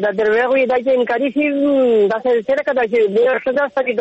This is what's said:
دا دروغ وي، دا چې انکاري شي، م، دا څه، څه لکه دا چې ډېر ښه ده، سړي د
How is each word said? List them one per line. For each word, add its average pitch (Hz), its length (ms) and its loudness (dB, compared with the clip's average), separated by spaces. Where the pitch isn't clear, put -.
دا 208 60 0
دروغ 220 420 0
وي، 269 140 2
دا 254 100 0
چې 254 220 -2
انکاري 240 320 -2
شي، 294 180 -2
م، 269 640 2
دا 220 80 -2
څه، 247 120 -2
څه 269 120 0
لکه 294 200 -4
دا 247 40 2
چې 226 160 0
ډېر 247 260 2
ښه 262 160 -2
ده، 285 60 0
سړي 254 220 -2
د 233 40 -2